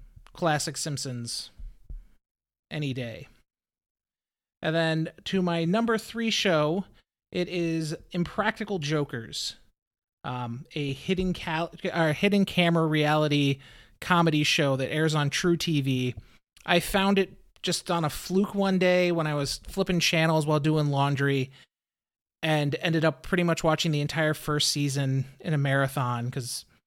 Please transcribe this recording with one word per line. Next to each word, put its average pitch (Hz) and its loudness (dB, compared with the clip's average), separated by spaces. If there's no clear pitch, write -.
classic 151 -2
Simpsons 127 -8
any 147 -4
day. 120 -10
And 160 -2
then 160 0
to 190 0
my 170 0
number 220 0
three 226 -4
show, 165 0
it 180 -2
is 165 -2
Impractical 196 -2
Jokers, 143 -4
um, 123 -8
a 143 -4
hidden 185 -2
cal-, 165 -4
or 165 2
hidden 202 4
camera 170 2
reality 147 2
comedy 165 4
show 143 2
that 131 -4
airs 156 0
on 147 2
True 175 2
T 156 0
V. 127 0
I 175 4
found 196 2
it 185 0
just - -4
on 170 0
a 143 2
fluke 196 -2
one 196 2
day 180 4
when 165 0
I 151 -2
was 139 -2
flipping 185 0
channels 160 2
while 151 2
doing 156 2
laundry, 139 2
and 151 2
ended 165 0
up 156 2
pretty 175 0
much 165 0
watching 156 2
the 147 0
entire 151 0
first 147 -2
season 135 0
in 165 -2
a 147 0
marathon 131 0
'cause - -8